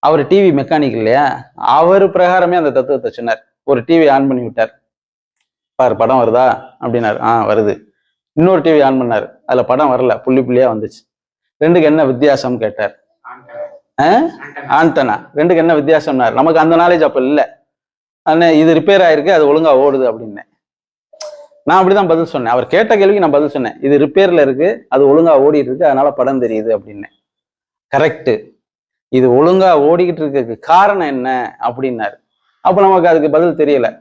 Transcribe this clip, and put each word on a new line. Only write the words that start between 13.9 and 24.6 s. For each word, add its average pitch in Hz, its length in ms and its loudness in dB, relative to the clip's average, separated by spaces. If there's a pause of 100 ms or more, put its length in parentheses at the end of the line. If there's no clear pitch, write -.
ஆ? 151 80 2 (600)
ஆண்டனா. 139 460 0 (200)
"ரெண்டுக்கு 165 280 2
என்ன 165 120 2
வித்தியாசம்னாரு?" 139 580 0
நமக்கு 156 260 2
அந்த 160 160 2
நாலேஜ் 170 260 2
அப்ப 143 200 0
இல்ல. 139 200 0 (880)
"அண்ணே, 165 220 2
இது 160 220 4
ரிப்பேர் 180 340 2
ஆயிருக்கு, 151 220 0
அது 151 240 2
ஒழுங்கா 156 220 2
ஓடுது" 135 320 2
அப்படின்னேன். 110 420 -10 (1120)
நான் 185 160 2
அப்படிதான் 190 280 2
பதில் 165 180 0
சொன்னேன். 123 260 -6
அவர் 123 160 0
கேட்ட 214 300 0
கேள்விக்கு 196 220 2
நான் 165 120 0
பதில் 143 180 2
சொன்னேன், 131 320 -8
"இது 139 160 2
ரிப்பேர்ல 170 440 2
இருக்கு, 139 480 -2